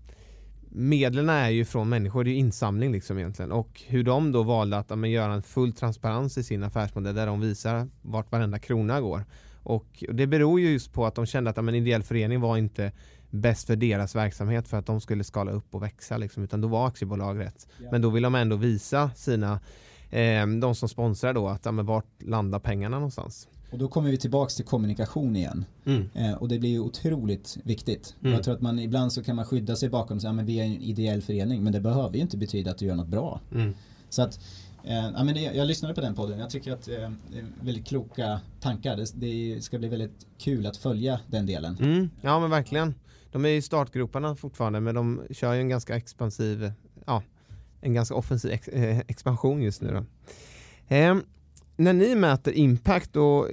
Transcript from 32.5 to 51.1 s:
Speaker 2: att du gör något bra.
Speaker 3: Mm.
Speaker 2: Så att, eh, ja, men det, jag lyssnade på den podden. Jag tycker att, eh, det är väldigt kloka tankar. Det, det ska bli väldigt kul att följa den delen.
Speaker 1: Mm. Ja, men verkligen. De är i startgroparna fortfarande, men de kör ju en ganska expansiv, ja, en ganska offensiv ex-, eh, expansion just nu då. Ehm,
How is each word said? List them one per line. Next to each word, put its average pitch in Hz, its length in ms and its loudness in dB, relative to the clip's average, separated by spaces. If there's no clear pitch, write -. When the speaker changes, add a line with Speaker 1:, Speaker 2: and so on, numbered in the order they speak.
Speaker 2:
att 90 80 -6
du 98 80 -2
gör 92 80 0
något 85 140 -2
bra. 113 320 -2
Speaker 3:
Mm. 110 200 0
Speaker 2:
Så - 140 0
att, - 180 -2
eh, 113 100 -6
ja, 135 100 0
men 147 100 0
det, 151 60 -2
jag 143 260 -2
lyssnade 156 280 -2
på 165 60 -4
den 120 140 -4
podden. 104 240 -4
Jag 123 120 -8
tycker 131 220 -8
att, 120 160 -10
eh, 117 60 -8
det 113 60 -10
är 113 80 -10
väldigt 120 240 -6
kloka 113 540 -4
tankar. 123 360 -4
Det, 107 180 -6
det 113 500 -4
ska - 140 -8
bli 113 100 -4
väldigt 113 380 -6
kul 139 280 -2
att 214 100 -6
följa 127 500 -2
den 107 200 -2
delen. 85 340 -4
Speaker 1:
Mm. 165 300 2
Ja, 151 200 2
men 165 100 0
verkligen. 151 440 0
De 135 120 0
är 151 40 4
i 151 140 4
startgroparna 139 760 -2
fortfarande, 110 440 -2
men 113 140 0
de 120 260 0
kör 123 240 -2
ju 127 60 2
en 127 80 0
ganska 123 280 -2
expansiv, 107 760 -4
ja, 117 160 0
en 123 140 0
ganska 117 200 0
offensiv 120 380 0
ex-, - 160 -4
eh, 117 300 2
expansion 131 640 0
just 104 200 -2
nu 107 100 -2
då. 104 120 -2
Ehm, 165 340 6